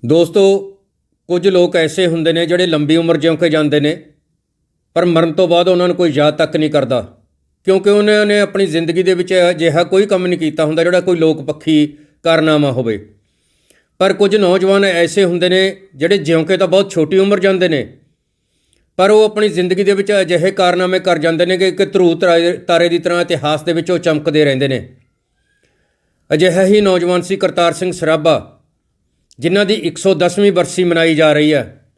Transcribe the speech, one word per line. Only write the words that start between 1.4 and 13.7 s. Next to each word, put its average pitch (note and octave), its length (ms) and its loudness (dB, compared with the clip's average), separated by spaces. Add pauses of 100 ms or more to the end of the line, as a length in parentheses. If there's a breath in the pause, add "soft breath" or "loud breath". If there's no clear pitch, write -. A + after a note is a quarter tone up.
ਲੋਕ F3+ 280 2
ਐਸੇ F3+ 320 0
ਹੁੰਦੇ E3 260 -2
ਨੇ E3+ 120 -2
ਜਿਹੜੇ F3 200 0
ਲੰਬੀ D#3 300 0
ਉਮਰ E3 220 0
ਜਿਉਂ D#3+ 200 0
ਕੇ E3+ 120 0
ਜਾਂਦੇ D3+ 300 0
ਨੇ, D3+ 240 -4 (920)
ਪਰ E3+ 120 0
ਮਰਨ E3 280 0
ਤੋਂ F3+ 140 0
ਬਾਅਦ F3 200 2
ਉਹਨਾਂ F3+ 200 2
ਨੂੰ F3 100 -2
ਕੋਈ F3 140 0
ਯਾਦ D3 260 0
ਤੱਕ D#3 200 -2
ਨਹੀਂ D#3 120 -2
ਕਰਦਾ, C3 540 -4 (400)
ਕਿਉਂਕਿ F#3+ 260 0
ਉਹਨਾਂ G#3 360 2
ਨੇ G#3 140 0
ਆਪਣੀ G3 260 0
ਜ਼ਿੰਦਗੀ E3 380 -2
ਦੇ F3+ 100 2
ਵਿੱਚ F#3 200 -4 (160)
ਅਜਿਹਾ E3 340 0
ਕੋਈ F#3+ 220 0
ਕੰਮ F#3 220 -2
ਨਹੀਂ F3 120 -2
ਕੀਤਾ D#3 260 -2
ਹੁੰਦਾ D#3+ 180 -2
ਜਿਹੜਾ F3+ 180 0
ਕੋਈ F3+ 160 -2
ਲੋਕ D#3 280 0
ਪੱਖੀ D3+ 520 -2 (260 loud breath)
ਕਾਰਨਾਮਾ D#3 480 2
ਹੋਵੇ। A2+ 380 -6 (880)